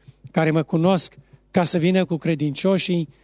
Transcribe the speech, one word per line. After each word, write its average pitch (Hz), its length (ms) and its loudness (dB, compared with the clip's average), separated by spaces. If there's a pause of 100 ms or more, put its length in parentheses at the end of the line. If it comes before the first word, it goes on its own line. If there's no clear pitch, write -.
(300)
care 160 200 2
mă 156 120 2
cunosc, 175 540 0 (340)
ca 180 140 0
să 180 140 0
vină 185 260 2
cu 170 120 -4
credincioșii 165 920 -2 (160)